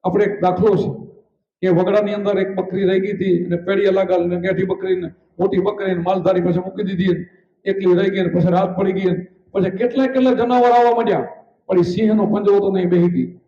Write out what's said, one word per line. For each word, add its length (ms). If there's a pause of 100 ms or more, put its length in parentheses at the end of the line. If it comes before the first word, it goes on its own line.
આપણે 220
એક 160
દાખલો 340
છે 460 (400)
કે 60
વગડાની 460
અંદર 260
એક 160
બકરી 280
રહી 160
ગઈ 120
હતી 340
અને 100
પેડીયા 360
લાગેલ 380
ને 60
ગેઠી 300
બકરીને, 420 (320)
મોટી 180
બકરીને 440
માલધારી 400
પાસે 180
મૂકી 240
દીધી, 420 (400)
એકલી 280
રહી 160
ગઈ, 200
પછી 180
રાત 300
પડી 140
ગઈ, 320 (280)
પછી 180
કેટલાય 380
કેટલાય 280
જનાવર 300
આવવા 260
માંડ્યા, 360 (400)
પણ 120
એ 20
સિંહનો 440
પંજો 300
હતો 160
ને, 100
એ 40
બેહી 240
ગઈ. 380